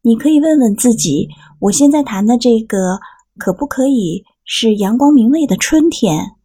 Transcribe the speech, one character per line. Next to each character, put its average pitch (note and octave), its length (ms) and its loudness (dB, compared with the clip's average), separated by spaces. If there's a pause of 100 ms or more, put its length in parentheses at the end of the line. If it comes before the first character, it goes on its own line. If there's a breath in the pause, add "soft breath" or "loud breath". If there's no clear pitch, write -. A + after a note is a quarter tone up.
你 A#3 140 2
可 C#4 140 -2
以 D4+ 100 4
问 D#4 200 2
问 A3 160 2
自 A#3+ 200 0
己， D3+ 320 -4 (320 loud breath)
我 G3 120 0
现 C#4+ 200 2
在 D4+ 100 0
弹 G#3 240 -4
的 A#3+ 120 2
这 A#3 240 2
个 F#3+ 380 -4 (380 loud breath)
可 - 140 -4
不 C#4+ 160 -6
可 C4+ 200 -2
以 G3 360 -2 (220)
是 G#3+ 320 -2
阳 G#3 200 -2
光 C#4+ 160 2
明 A#3 160 4
媚 D4+ 160 2
的 F#3 120 -2
春 D#4 320 0
天？ F3+ 420 -2 (140)